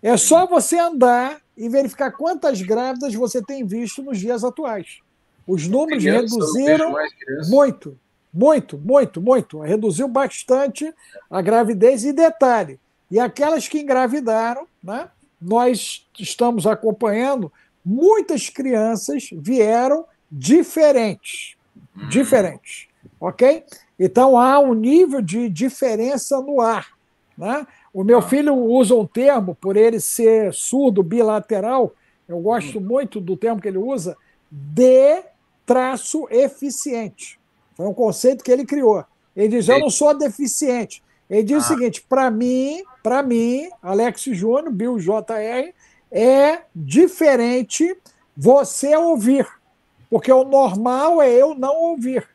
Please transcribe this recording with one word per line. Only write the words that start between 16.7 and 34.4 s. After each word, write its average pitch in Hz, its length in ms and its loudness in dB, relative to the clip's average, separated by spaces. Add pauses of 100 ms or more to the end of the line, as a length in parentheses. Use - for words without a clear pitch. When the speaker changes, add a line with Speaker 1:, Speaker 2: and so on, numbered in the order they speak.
Speaker 1:
muitas 330 640 0
crianças 233 840 -4
vieram 233 720 0 (260)
diferentes. 240 1200 0 (400)
Speaker 2:
Hum. 170 140 -14
Speaker 1:
Diferentes, 220 800 -2 (320)
ok? 240 440 0 (360)
Então, 233 400 4
há 262 200 4
um 269 140 4
nível 269 480 2
de 214 280 -4
diferença 247 920 -4
no 277 200 -2
ar, 226 260 0 (500)
né? 240 280 -6 (280)
O 190 100 -6
meu 233 160 6
Speaker 2:
Ah. - 20 2
Speaker 1:
filho 285 340 0
usa 240 400 2
um 214 100 0
termo, 233 500 0
por 196 200 -6
ele 220 240 4
ser 220 540 0
surdo 240 500 0
bilateral, 214 880 -2 (360)
eu 170 100 -8
gosto 214 380 -4
Speaker 2:
Hum. 202 40 -8
Speaker 1:
muito 233 380 -4
do 185 160 -6
termo 220 260 -4
que 214 60 -8
ele 190 120 -6
usa, 202 360 -6 (340)